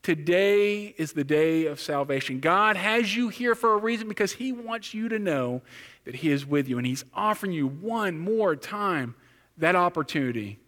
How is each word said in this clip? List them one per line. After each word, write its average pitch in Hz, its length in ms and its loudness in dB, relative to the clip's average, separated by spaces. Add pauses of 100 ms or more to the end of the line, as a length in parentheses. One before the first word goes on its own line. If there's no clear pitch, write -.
Today 202 920 2
is 160 160 -4
the 147 120 -2
day 160 420 2
of 147 140 -6
salvation. 139 580 -2
God 190 380 4
has 208 400 0
you 240 120 0
here 240 260 0
for 233 180 2
a 214 40 6
reason 220 320 -2
because 208 240 0
he 262 200 -6
wants 226 420 -10
you 220 140 -4
to 220 100 -2
know 131 440 0 (420)
that - 120 -12
he 156 140 0
is 139 160 0
with 143 220 0
you. 123 100 0
And 123 80 -2
he's 131 180 -2 (100)
offering 208 380 0
you 147 140 0
one 190 520 -2
more 196 360 2
time 170 600 -4 (440)
that 165 160 4
opportunity 135 920 0